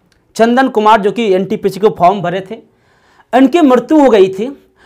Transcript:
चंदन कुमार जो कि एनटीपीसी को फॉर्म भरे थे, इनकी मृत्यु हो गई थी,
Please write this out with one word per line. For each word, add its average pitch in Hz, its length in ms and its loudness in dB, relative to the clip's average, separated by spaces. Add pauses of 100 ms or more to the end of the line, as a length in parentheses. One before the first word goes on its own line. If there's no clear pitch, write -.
(360)
चंदन 240 320 2
कुमार 220 320 2
जो 190 120 -4
कि 214 200 -2
एनटीपीसी 185 480 -4
को 214 80 2
फॉर्म 185 320 0
भरे 175 200 -6
थे, 220 140 -14 (800)
इनकी 269 260 2
मृत्यु 269 400 2
हो 262 100 4
गई 190 180 4
थी, 226 420 -12 (160)